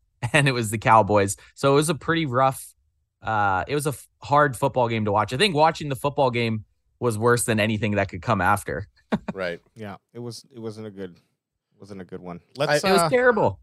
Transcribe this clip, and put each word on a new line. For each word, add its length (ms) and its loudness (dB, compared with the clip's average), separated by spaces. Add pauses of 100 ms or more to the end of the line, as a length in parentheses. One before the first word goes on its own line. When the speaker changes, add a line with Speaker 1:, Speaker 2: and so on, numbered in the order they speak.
Speaker 1:
<laughs> 260 -8
and 140 4
it 40 2
was 200 -2
the 60 -4
Cowboys. 600 4 (160)
So 200 2
it 20 6
was 140 2
a 60 -2
pretty 300 -2
rough, 480 0 (480)
uh, 460 0
it 80 -4
was 100 -4
a 60 -2
f-, 160 -12 (140)
hard 360 2
football 320 0
game 160 -2
to 60 0
watch. 200 0
I 60 -4
think 180 2
watching 320 2
the 80 -4
football 360 0
game 340 -2 (340)
was 180 -2
worse 280 2
than 140 0
anything 360 -2
that 140 -2
could 120 -12
come 200 0
after. 500 0
<laughs> 60 -20 (360)
Speaker 2:
Right. 280 -6 (140)
Speaker 3:
Yeah, 220 -14 (160)
it 60 -14
was, 340 -12
it 60 -18
wasn't 280 -12
a 40 -16
good 240 -12 (640)
wasn't 220 -16
a 40 -16
good 160 -14
one. 180 -12 (200)
Speaker 2:
I 60 -2
Speaker 3:
Let's, 180 0
Speaker 1:
It 80 2
was 100 4
Speaker 3:
uh, 80 0
Speaker 1:
terrible. 520 2